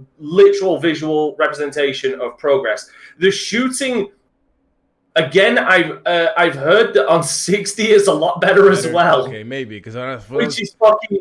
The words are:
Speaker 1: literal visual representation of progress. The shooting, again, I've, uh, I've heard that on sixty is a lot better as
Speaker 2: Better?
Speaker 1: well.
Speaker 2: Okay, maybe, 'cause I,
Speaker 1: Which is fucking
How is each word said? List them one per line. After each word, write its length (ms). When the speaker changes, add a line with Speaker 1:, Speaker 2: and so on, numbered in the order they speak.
Speaker 1:
literal 580
visual 600
representation 800
of 180
progress. 520
The 120
shooting, 800
again, 420
I've, 480
uh, 320
I've 180
heard 400
that 120
on 160
sixty 680
is 160
a 60
lot 280
better 280
as 140
Speaker 2:
Better? 120
Speaker 1:
well. 320
Speaker 2:
Okay, 160
maybe, 360
'cause 160
I, 220
Speaker 1:
Which 440
is 180
fucking 420